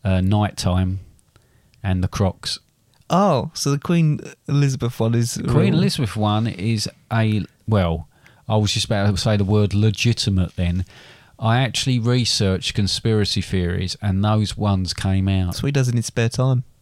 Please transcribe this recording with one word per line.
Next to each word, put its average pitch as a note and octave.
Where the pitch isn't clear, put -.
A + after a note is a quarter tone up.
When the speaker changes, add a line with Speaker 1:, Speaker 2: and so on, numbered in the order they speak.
Speaker 1:
uh, F#2
Nighttime, F#2
and F#2
the -
Crocs. -
Speaker 2:
Oh, E3
so -
the C#3+
Queen D#3+
Elizabeth C3+
one A2+
is A#2
Speaker 1:
The -
Queen D3
Speaker 2:
real. -
Speaker 1:
Elizabeth D#3+
one G#2+
is A2
a, A2
well, E2+
I A2
was G#2+
just G#2
about G#2
to G2
say A2
the G2+
word G#2
legitimate G#2
then. F2+
I A2+
actually B2+
researched A2
conspiracy G#2
theories, F2+
and G2
those G#2+
ones G2
came F#2+
out. F#2+
Speaker 2:
That's -
what C#3
he C#3+
does C3+
in A#2+
his A2+
spare A#2
time. B2+